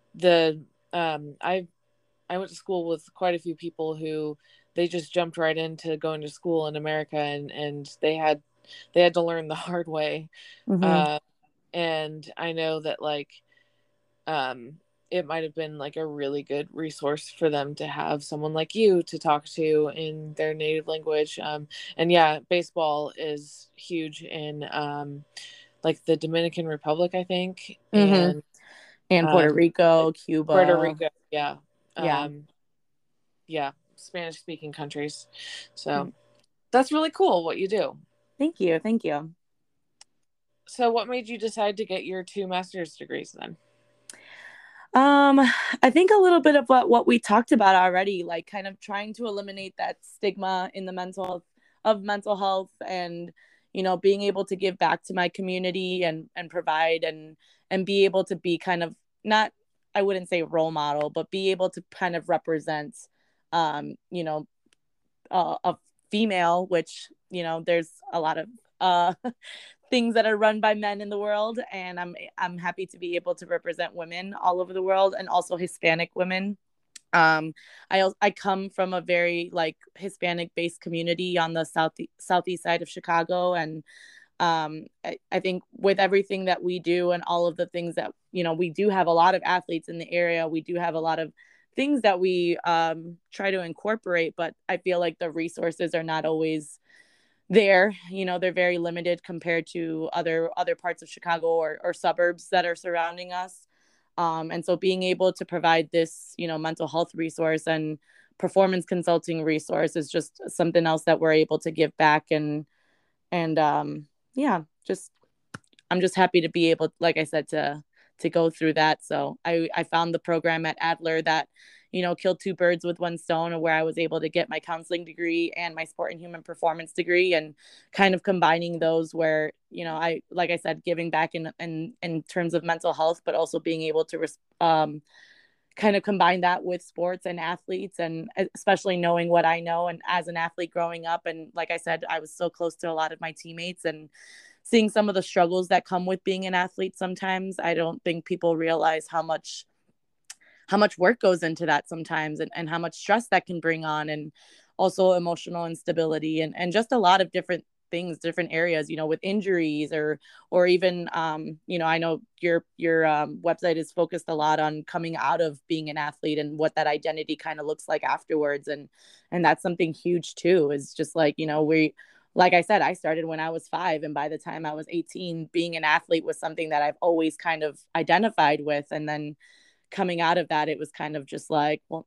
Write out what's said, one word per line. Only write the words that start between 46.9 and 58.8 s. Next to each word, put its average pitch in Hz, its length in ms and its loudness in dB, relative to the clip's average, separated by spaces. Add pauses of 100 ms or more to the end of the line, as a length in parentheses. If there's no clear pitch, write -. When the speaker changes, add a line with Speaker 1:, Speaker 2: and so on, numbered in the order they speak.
Speaker 2:
we - 140 6
talked 220 320 4
about 196 240 8
already, 185 480 4
like, 170 240 -8
kind 196 180 -10
of 196 140 -14
trying 208 360 -8
to 226 120 -8
eliminate 196 500 -8
that 175 240 -6
stigma 190 720 -4
in 190 120 -10
the 185 80 -10
mental 185 320 -8
health, 180 180 -8 (420)
of 208 180 2
mental 208 320 -2
health, 190 360 -2 (140)
and, 175 460 -8 (420)
you 190 100 -2
know, 185 140 2
being 196 260 2
able 196 220 0
to 196 100 -6
give 185 220 -2
back 180 260 2
to 196 100 -12
my 180 160 0
community 185 760 -4
and, 160 320 -4
and 170 140 -10
provide 165 540 0
and, 156 340 -8 (320)
and 190 160 0
be 196 200 4
able 190 180 4
to 185 120 -4
be 170 220 -2
kind 175 240 -2